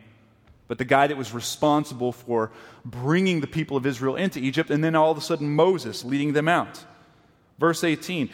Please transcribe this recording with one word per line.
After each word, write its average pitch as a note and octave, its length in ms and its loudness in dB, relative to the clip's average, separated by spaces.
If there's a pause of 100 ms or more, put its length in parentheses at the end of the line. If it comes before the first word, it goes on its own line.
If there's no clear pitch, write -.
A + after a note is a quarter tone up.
(680)
but A#2 100 -6
the C3 60 -4
guy C3+ 220 6
that D3 100 -4
was A#2 180 -8
responsible C3 760 0
for A2+ 380 -2 (340)
bringing D#3 560 0
the C#3 60 -4
people D3 300 -4
of B2+ 80 0
Israel C3 320 -2
into F3+ 220 -2
Egypt, C3+ 320 -2
and D3+ 120 2
then D#3+ 120 2
all D#3 160 6
of D#3 80 -2
a - 20 -8
sudden D3 340 -4
Moses D#3 500 2
leading C#3+ 300 -2
them D3+ 140 2
out. E3 360 -2 (760)
Verse E3 240 2
eighteen, D#3+ 520 -2